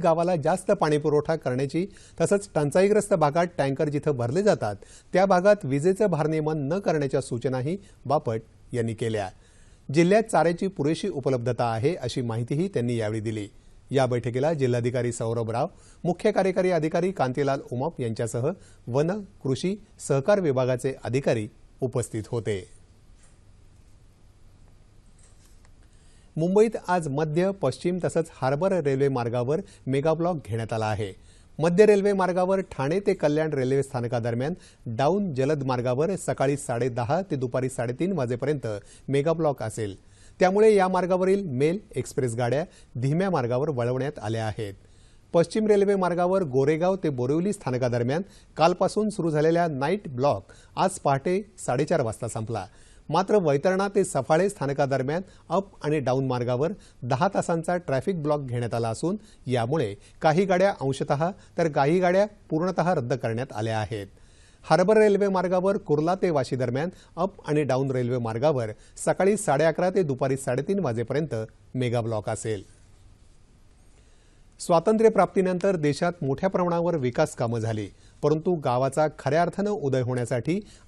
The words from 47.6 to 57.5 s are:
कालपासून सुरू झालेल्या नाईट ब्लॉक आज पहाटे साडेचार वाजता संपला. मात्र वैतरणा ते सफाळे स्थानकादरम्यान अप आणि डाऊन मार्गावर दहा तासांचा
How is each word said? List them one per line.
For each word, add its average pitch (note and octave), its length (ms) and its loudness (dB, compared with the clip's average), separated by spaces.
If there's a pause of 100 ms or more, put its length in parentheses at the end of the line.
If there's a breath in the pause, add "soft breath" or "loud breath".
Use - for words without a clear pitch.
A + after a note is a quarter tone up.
कालपासून F3+ 540 2
सुरू E3+ 200 -2
झालेल्या E3 380 2
नाईट D#3 400 -4
ब्लॉक B2 340 0 (340 loud breath)
आज F#3 140 2
पहाटे F3+ 600 -2 (140)
साडेचार D3+ 340 0
वाजता A2+ 280 -4
संपला. A2 380 -8 (420 soft breath)
मात्र F#3+ 260 2
वैतरणा F#3 600 2
ते G3 100 2
सफाळे D#3+ 440 0
स्थानकादरम्यान C#3 760 -2 (260 soft breath)
अप G3 160 -2 (180)
आणि D3+ 180 0
डाऊन C3 260 0
मार्गावर B2 460 -2 (300 soft breath)
दहा D#3 320 0
तासांचा F3 420 -2